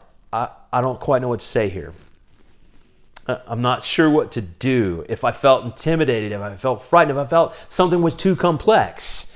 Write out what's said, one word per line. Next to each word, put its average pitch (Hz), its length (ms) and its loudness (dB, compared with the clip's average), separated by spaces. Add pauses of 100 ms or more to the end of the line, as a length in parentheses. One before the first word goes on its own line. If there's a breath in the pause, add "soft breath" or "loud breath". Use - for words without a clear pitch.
(340)
I, 117 160 -4 (240)
I 123 80 0
don't 131 180 -4
quite 131 220 0
know 127 80 -4
what 117 100 -4
to - 60 -18
say 110 240 -2
here. 90 240 -10 (1300)
I, 127 200 -4
I'm 117 140 -6
not 123 240 -2
sure 160 240 2
what 147 240 2
to 120 80 -4
do." 95 680 -2
If - 160 -6
I 120 80 0
felt 135 320 4
intimidated, 120 720 -2
if 101 80 -8
I 101 160 -12
felt 123 240 -4
frightened, 151 360 4
if 143 80 -4
I 127 40 -12
felt 165 240 2 (160 loud breath)
something 180 320 2
was 165 120 2
too 190 220 0
complex, 165 1000 0